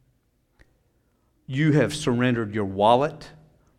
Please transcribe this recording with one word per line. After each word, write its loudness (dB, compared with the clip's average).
You 0
have 2
surrendered -2
your -4
wallet. 0